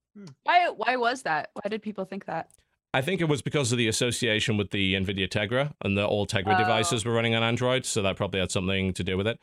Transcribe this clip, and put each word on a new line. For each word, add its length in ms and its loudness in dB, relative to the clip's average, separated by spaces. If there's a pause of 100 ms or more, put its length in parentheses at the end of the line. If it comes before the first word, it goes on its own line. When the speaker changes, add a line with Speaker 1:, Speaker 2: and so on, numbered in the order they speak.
(160)
Speaker 1:
Hmm. 80 -18 (200)
Speaker 2:
Why, 260 4
why 260 0
was 280 0
that? 280 -2
Why 160 -8
did 140 -6
people 240 -8
think 180 -12
that? 240 -8 (460)
Speaker 3:
I 80 2
think 180 -2
it 40 0
was 180 2
because 280 0
of 60 2
the 120 4
association 680 2
with 140 0
the 240 2
NVIDIA 340 0
Tegra, 540 -2
and 160 0
the, 80 0
all 200 0
Tegra 280 0
Speaker 2:
Oh. 40 4
Speaker 3:
devices 460 2
were 80 -2
running 220 2
on 80 2
Android, 420 0
so 160 -2
that 160 0
probably 240 -2
had 100 -2
something 440 0
to 100 -4
do 140 -2
with 80 0
it. 160 -4